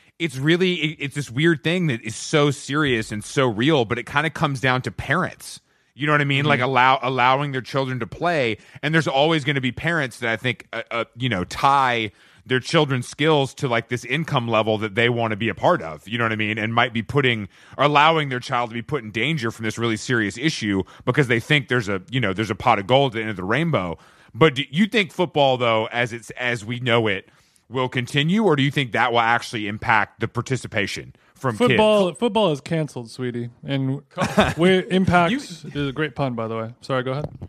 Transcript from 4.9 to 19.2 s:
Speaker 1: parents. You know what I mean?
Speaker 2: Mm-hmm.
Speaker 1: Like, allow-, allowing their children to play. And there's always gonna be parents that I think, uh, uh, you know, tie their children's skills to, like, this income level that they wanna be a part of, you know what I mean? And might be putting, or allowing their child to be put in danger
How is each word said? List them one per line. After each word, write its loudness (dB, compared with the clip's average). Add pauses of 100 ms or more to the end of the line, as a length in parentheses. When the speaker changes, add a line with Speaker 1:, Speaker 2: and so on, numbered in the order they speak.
Speaker 1:
parents. -4 (360)
You -6
know 2
what 4
I 0
mean? 0
Speaker 2:
Mm-hmm. 0
Speaker 1:
Like, 4
allow-, 4
allowing 2
their -4
children -4
to -4
play. -2 (240)
And -2
there's 4
always 2
gonna -2
be -2
parents -4
that -2
I 0
think, -4
uh, -6
uh, -2 (120)
you -4
know, -2
tie 2 (340)
their 0
children's 0
skills 0
to, -4
like, -2
this -6
income -2
level 2
that -4
they 4
wanna -2
be -2
a -4
part 2
of, -12
you -6
know 2
what 0
I -2
mean? -2
And -2
might 2
be -2
putting, 0 (280)
or 2
allowing 4
their -4
child -4
to -12
be -6
put -6
in -12
danger -2